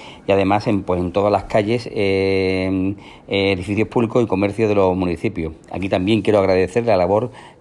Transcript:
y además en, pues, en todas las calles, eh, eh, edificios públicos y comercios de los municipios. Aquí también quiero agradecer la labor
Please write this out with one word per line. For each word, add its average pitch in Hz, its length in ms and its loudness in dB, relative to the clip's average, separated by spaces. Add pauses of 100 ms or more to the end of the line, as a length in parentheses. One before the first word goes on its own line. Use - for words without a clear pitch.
(240)
y - 60 -4
además 98 380 2
en, 101 160 -2
pues, 90 160 -2
en 90 100 -2
todas 101 220 0
las 98 120 0
calles, 113 480 0
eh, 95 1040 0 (320)
eh, 98 260 0
edificios 98 360 -2
públicos 120 340 0
y 110 60 -2
comercios 101 400 0
de 104 80 2
los 92 200 4
municipios. 85 560 -4 (200)
Aquí 95 160 -6
también 101 340 0
quiero 104 160 4
agradecer 95 460 2
la 113 120 4
labor 101 360 2 (280)